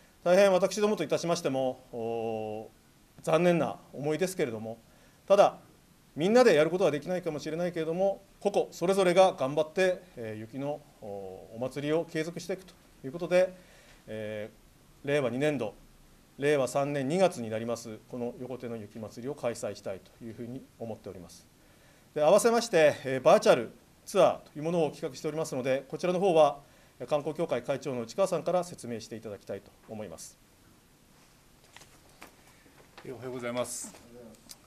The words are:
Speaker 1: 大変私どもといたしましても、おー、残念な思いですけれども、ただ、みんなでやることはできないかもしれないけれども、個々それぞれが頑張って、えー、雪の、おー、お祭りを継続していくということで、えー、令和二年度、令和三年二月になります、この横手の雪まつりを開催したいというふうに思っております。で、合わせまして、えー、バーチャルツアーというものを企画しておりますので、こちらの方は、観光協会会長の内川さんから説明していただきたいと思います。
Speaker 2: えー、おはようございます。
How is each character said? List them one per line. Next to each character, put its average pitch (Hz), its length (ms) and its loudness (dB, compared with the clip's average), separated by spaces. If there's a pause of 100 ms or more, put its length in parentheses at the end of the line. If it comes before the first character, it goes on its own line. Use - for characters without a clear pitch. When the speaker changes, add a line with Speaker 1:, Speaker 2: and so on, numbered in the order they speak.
(240)
Speaker 1:
大 180 140 4
変 196 160 6
私 185 260 2
ど 208 80 2
も 214 80 2
と 165 80 -4
い 131 40 -4
た 156 100 0
し - 80 -4
ま 170 100 2
し 170 60 -8
て 156 80 -2
も、 131 420 -4
お 113 800 -6 (500)
ー、 - 40 -20
残 165 200 2
念 175 140 4
な 120 220 -2 (140)
思 151 200 -4
い 147 60 -4
で 135 80 0
す - 100 -8
け 156 80 0
れ 120 60 -6
ど 110 80 -8
も、 113 180 -10 (480)
た 196 120 6
だ、 165 200 6 (580)
み 151 120 0
ん 214 60 4
な 247 100 8
で 220 100 8
や 147 100 6
る 160 60 2
こ 175 80 -2
と 196 60 2
は 156 80 4
で 143 80 -2
き 170 100 -10
な 185 80 -2
い 175 60 -6
か 170 80 -4
も 147 80 -6
し 156 100 -10
れ 156 80 -6
な 175 80 -2
い 170 80 -4
け 170 60 -6
れ 160 80 -2
ど 160 80 -4
も、 196 260 0 (180)
個 196 120 -2
々 185 200 0
そ - 140 -6
れ 190 80 2
ぞ 196 100 4
れ 175 120 4
が 190 180 8
頑 135 220 -2
張 156 80 2
っ - 100 -6
て、 185 280 0 (140)
え 110 220 -8
ー、 - 20 -12
雪 113 200 -12
の、 143 200 -6 (220)
お 95 520 -12
ー、 - 20 -16
お 113 40 -12
祭 135 280 -6
り 151 60 0
を 165 120 0
継 156 180 -6
続 170 160 -10
し - 60 -14
て 196 80 -6
い 180 40 -6
く - 80 -20
と - 80 -20 (300)
い 135 40 -10
う 131 40 -10
こ 170 80 -12
と 170 80 -6
で、 185 260 2 (520)
え 107 460 -10 (520)
ー、 135 40 -6
令 143 140 2
和 123 100 0
二 123 80 -4
年 147 180 0
度、 107 160 -6 (640)
令 143 200 2
和 127 100 0
三 143 260 -2
年 139 140 -2
二 160 100 0
月 180 240 2
に 110 80 -6
な 110 80 -4
り 113 80 -6
ま 117 120 -4
す、 110 200 -14 (120)
こ 127 100 -10
の 120 200 -6
横 123 200 -10
手 120 100 -10
の 117 80 -8
雪 107 220 -14
ま 104 100 -10
つ 120 120 -16
り 120 60 -10
を 143 60 -8
開 123 220 -4
催 107 200 -8
し - 60 -20
た 104 140 -8
い 90 40 -16
と - 240 -20
い 117 60 -12
う 110 40 -14
ふ 120 100 -12
う 117 40 -10
に 131 160 -12 (140)
思 113 160 -10
っ - 40 -12
て - 120 -16
お 92 40 -14
り 90 60 -16
ま 85 100 -18
す。 - 180 -20 (640)
で、 151 80 0
合 151 100 8
わ 202 80 8
せ 226 120 4
ま 233 100 2
し 233 80 -6
て、 151 240 6 (120)
え 131 120 -2
ー、 127 40 -4
バ 170 160 8
ー - 20 4
チ 214 100 2
ャ 170 60 10
ル 117 160 -4 (340)
ツ 190 160 2
ア 123 240 4
ー - 60 -20
と 147 80 -14
い - 20 -8
う - 20 -8
も 165 80 -2
の 170 140 2
を 139 60 -2
企 - 180 -8
画 131 60 -14
し - 60 -14
て 160 60 -6
お 151 40 -4
り 151 60 -6
ま 160 100 -2
す 151 80 -8
の 127 80 -4
で、 135 240 0
こ 156 100 -10
ち - 80 -6
ら 180 80 0
の 180 60 0
方 185 160 4
は、 147 240 6 (480)
観 147 140 0
光 151 120 -6
協 165 140 -2
会 120 160 -4
会 139 160 -4
長 131 160 -6
の 123 60 -6
内 113 140 -10
川 190 120 2
さ 180 100 -2
ん 147 60 -4
か 175 80 -2
ら 147 120 0
説 - 240 -12
明 117 120 -8
し - 80 -16
て 117 80 -12
い 107 60 -12
た 110 80 -12
だ 98 100 -12
き - 60 -20
た 104 100 -8
い 98 60 -12
と - 100 -20 (180)
思 107 140 -10
い 92 60 -12
ま 80 100 -16
す。 - 180 -20 (2750)
Speaker 2:
え - 60 -14
ー、 127 60 -12
お - 20 -18
は 113 60 -16
よ 127 80 -10
う - 20 -10
ご 127 60 -8
ざ 120 100 -8
い 120 40 -6
ま 123 120 -2
す。 - 280 -12 (720)